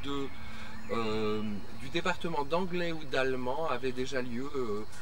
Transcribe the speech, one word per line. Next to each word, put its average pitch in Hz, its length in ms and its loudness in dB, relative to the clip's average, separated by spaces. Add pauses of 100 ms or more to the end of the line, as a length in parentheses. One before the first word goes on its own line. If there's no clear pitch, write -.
de, 139 240 0 (640)
euh, 110 500 2 (380)
du 131 100 -2
département 165 540 0
d'anglais 170 480 0
ou 160 140 -2
d'allemand 131 640 2
avaient 127 220 0
déjà 127 300 0
lieu, 123 340 -2
euh, 107 300 0 (160)